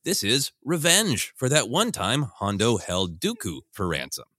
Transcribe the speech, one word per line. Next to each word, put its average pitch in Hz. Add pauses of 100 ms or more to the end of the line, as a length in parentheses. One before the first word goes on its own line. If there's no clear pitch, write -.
this 160
is 127 (120)
revenge 170
for 127
that 139
one 202
time 113 (140)
Hondo 104
held 90
Dooku 214 (100)
for 95
ransom. 69 (140)